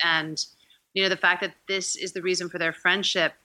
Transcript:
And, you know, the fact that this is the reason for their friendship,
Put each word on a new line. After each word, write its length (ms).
And, 400
you 80
know, 80
the 60
fact 260
that 120
this 260
is 180
the 100
reason 260
for 100
their 140
friendship, 640